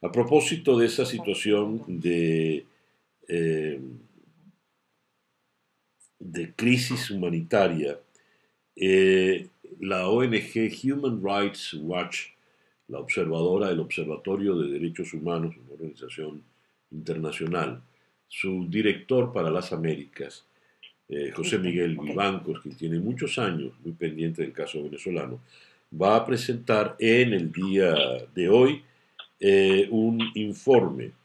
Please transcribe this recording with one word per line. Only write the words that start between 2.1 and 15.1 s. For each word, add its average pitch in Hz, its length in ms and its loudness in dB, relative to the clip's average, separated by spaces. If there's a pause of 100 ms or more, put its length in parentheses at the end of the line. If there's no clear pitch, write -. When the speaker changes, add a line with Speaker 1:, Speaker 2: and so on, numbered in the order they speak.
Speaker 1:
eh, 78 520 -2 (2500)
de 85 380 -10
crisis 123 560 0
humanitaria, 85 880 0 (760)
eh, 95 720 4 (320)
la 92 280 -2
O 117 160 4
N 117 180 0
G 113 500 -4
Human 135 320 -2
Rights 98 520 -2
Watch, 87 540 -6 (580)
la 67 100 -12
observadora, 87 720 0
el 85 100 0
Observatorio 90 760 -2
de 76 160 -2
Derechos 82 420 -6